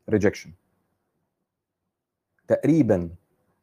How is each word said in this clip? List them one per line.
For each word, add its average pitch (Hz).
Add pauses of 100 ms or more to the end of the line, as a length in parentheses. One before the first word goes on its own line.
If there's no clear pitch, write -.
(100)
rejection. 101 (2000)
تقريبا 110 (520)